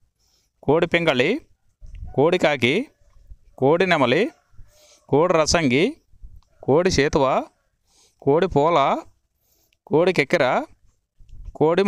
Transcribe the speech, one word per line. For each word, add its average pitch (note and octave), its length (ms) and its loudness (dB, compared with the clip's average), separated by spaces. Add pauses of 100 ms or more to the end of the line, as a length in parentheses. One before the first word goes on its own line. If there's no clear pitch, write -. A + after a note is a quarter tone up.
(680)
కోడి E3 280 2
పింగళి, D#3 360 0 (880)
కోడి E3+ 280 2
కాకి, C#3+ 280 0 (880)
కోడి E3 320 2
నెమలి, C#3+ 300 2 (880)
కోడి D#3+ 280 2
రసంగి, D3+ 460 0 (800)
కోడి E3+ 320 0
సేతువ, C#3+ 280 0 (1000)
కోడి E3 300 2
పోల, D#3 240 2 (1120)
కోడి F3 280 2
కెక్కెర, D3 260 0 (1120)
కోడి E3+ 300 2